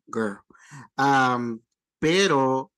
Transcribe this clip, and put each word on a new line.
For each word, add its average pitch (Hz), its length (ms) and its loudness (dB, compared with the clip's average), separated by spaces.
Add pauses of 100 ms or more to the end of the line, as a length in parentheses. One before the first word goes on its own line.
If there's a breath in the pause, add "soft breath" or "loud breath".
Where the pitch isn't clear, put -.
(120)
girl. 110 260 -4 (580 loud breath)
Am, 127 680 0 (360)
pero 143 800 0